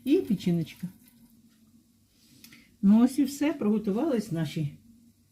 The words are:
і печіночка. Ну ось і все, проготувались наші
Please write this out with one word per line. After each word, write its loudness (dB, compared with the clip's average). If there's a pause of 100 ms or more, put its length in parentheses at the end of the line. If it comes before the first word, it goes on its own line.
і 2
печіночка. -2 (1900)
Ну 6
ось 2
і 4
все, -2
проготувались -2
наші -6 (540)